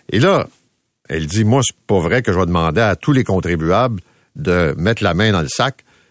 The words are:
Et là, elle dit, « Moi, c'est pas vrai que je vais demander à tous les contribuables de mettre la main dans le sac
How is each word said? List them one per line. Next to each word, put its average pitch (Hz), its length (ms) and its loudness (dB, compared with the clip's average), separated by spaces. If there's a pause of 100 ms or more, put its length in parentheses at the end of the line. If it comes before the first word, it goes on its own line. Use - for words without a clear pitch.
(120)
Et 104 80 0
là, 165 280 2 (600)
elle 80 200 -6
dit, « 104 180 0
Moi, 127 180 4
c'est - 120 -6 (100)
pas 98 140 2
vrai 95 240 0
que 101 100 0
je 90 60 0
vais 92 80 2
demander 82 340 0
à 101 140 2
tous - 180 -2
les 127 100 2
contribuables 90 800 -2 (340)
de 87 420 0
mettre 107 260 -2
la 90 100 0
main 107 180 2
dans 87 100 2
le 71 60 -4
sac - 380 -4 (260)